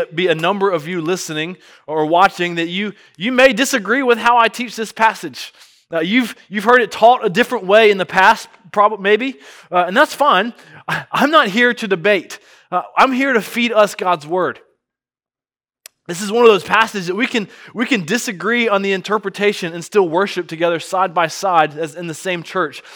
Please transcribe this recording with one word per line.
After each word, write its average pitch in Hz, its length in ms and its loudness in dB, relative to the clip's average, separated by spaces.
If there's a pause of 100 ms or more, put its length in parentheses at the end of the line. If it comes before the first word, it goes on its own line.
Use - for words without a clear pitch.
(120)
be 170 140 -4
a 170 80 2
number 190 340 -2
of 160 200 -4
you 180 120 -6
listening 165 560 -6 (300)
or 156 200 -2
watching 175 500 0
that 165 100 -2
you, 190 260 -4 (240)
you 190 140 -4
may 262 220 6
disagree 233 500 0
with 240 160 2
how 240 180 2
I 226 120 4
teach 226 260 -8
this 214 160 -8
passage. 190 640 -4 (380)
Uh, 165 80 -2
you've, 214 340 -2 (140)
you've 202 160 -8
heard 240 180 4
it 208 80 -4
taught 240 340 4
a 214 60 0
different 208 360 -2
way 214 260 6
in 196 60 0
the 180 60 -2
past, 190 440 2 (240)
prob-, 208 260 2
maybe, 214 400 0 (320)
uh, 180 160 2
and 185 100 -4
that's 302 160 2
fine. 233 400 2 (360)
I, 156 240 -4
I'm 262 180 0
not 302 160 4
here 240 260 2
to 226 140 -6
debate. 190 540 -2 (320)
Uh, 180 100 -2 (140)
I'm 262 160 4
here 262 200 0
to 233 80 2
feed 233 300 -4
us 208 240 2
God's 175 320 -2
Word. 160 320 -4 (1500)
This 170 160 -8
is 202 100 -6
one 240 120 2
of 226 60 6
those 196 140 2
passages 202 420 -2
that 180 80 -4
we 220 140 -2
can, 214 200 -4 (240)
we 226 140 -4
can 214 180 -2
disagree 220 640 -2
on 202 140 0
the 196 80 -2
interpretation 196 840 -4
and 170 100 -10
still 190 240 2
worship 175 400 -2
together 165 320 -2
side 185 340 -2
by 170 140 2
side 156 500 0
as 156 160 -6
in 175 140 -10
the 160 60 -8
same 175 280 -6
church. 160 400 -6 (140)